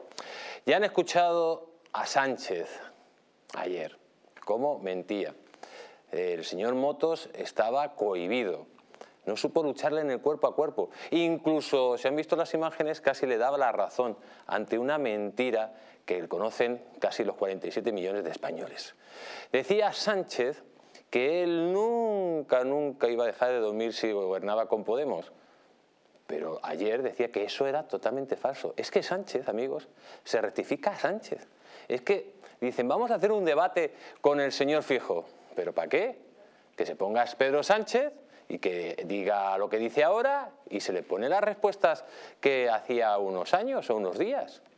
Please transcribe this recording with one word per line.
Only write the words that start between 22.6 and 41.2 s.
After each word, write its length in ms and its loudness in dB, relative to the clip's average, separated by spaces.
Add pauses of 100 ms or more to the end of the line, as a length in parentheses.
nunca 440 2
iba 160 2
a 20 4
dejar 240 0
de 100 0
dormir 320 0
si 180 0
gobernaba 580 0
con 160 0
Podemos. 460 -2 (960)
Pero 360 -6
ayer 400 -2
decía 280 -2
que 140 -2
eso 220 -2
era 200 -2
totalmente 500 -4
falso. 420 -4
Es 120 -6
que 120 2
Sánchez, 480 -4
amigos, 360 -4 (380)
se 160 0
rectifica 520 -2
a 60 -10
Sánchez. 480 -4 (420)
Es 120 -2
que 320 0 (260)
dicen, 300 0
"Vamos 220 2
a 60 2
hacer 160 4
un 120 2
debate 500 2 (280)
con 180 6
el 100 2
señor 320 2
Fijo". 440 0 (280)
¿Pero 200 -2
para 160 -2
qué? 280 0 (560)
Que 120 -2
se 100 -6
ponga 300 2 (100)
Pedro 260 4
Sánchez 520 2 (340)
y 100 -6
que 480 -2
diga 520 0
lo 100 0
que 100 0
dice 240 2
ahora 480 2 (180)
y 120 -4
se 120 -4
le 120 -2
pone 240 -2